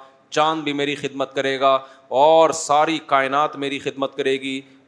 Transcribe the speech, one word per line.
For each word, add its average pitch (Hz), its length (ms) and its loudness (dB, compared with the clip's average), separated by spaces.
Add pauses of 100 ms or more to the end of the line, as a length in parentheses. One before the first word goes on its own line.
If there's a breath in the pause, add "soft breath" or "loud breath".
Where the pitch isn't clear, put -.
(300 loud breath)
چاند 156 340 0
بھی 143 100 -4
میری 143 220 -4
خدمت 135 400 -8
کرے 135 240 -2
گا 135 200 4 (280 loud breath)
اور 156 420 4
ساری 156 560 0
کائنات 139 500 0
میری 139 240 -6
خدمت 135 360 -6
کرے 135 180 -2
گی۔ 135 280 -6 (260 loud breath)